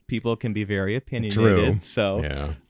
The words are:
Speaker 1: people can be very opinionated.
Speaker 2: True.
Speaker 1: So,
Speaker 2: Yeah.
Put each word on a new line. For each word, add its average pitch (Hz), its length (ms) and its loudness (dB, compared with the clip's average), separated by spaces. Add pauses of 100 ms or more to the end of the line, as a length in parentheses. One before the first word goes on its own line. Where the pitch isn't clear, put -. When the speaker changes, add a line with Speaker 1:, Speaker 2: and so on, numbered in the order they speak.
Speaker 1:
people 117 260 -2
can 110 180 -4
be 104 120 -2
very 98 320 -2
opinionated. 113 380 -4
Speaker 2:
True. 101 460 4
Speaker 1:
So, 104 420 -2
Speaker 2:
Yeah. 73 320 -4 (160)